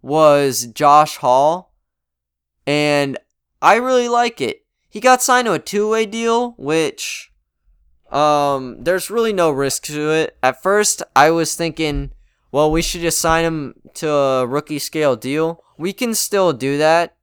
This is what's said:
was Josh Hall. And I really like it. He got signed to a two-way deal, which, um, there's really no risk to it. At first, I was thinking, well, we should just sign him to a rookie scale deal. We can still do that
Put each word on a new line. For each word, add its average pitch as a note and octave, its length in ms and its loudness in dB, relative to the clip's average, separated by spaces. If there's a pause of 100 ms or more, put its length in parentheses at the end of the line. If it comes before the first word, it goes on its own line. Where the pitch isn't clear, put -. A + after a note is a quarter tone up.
was C#3+ 640 2
Josh D3 520 4
Hall. C#3+ 560 2 (920)
And D3 520 0 (420)
I F#3 160 6
really B3 320 0
like A#3+ 320 -2
it. A#2+ 240 -6 (240)
He - 100 -14
got B3 240 4
signed B3 240 2
to G#3+ 60 0
a - 80 -2
two-way G#3+ 460 -2
deal, A#3 520 -2
which, - 720 -4 (800)
um, C#3+ 720 0
there's F3 280 -2
really A3+ 220 -2
no F3 200 0
risk C3+ 320 -4
to D3+ 260 -4
it. D#3+ 320 -2
At B2+ 180 0
first, G3+ 440 0 (100)
I D3 160 6
was E3 240 0
thinking, D#3 560 -6 (400)
well, D3+ 220 2
we E3 100 0
should E3+ 180 -6
just E3 200 -2
sign E3 240 0
him D#3 300 -6 (200)
to D#3 160 -6
a C3+ 360 0
rookie C#3+ 340 -6
scale D3 340 0
deal. D#3 480 -6 (160)
We F3 140 -6
can A#3 220 -4
still F#3+ 380 0
do C3+ 260 -4
that D#3+ 440 2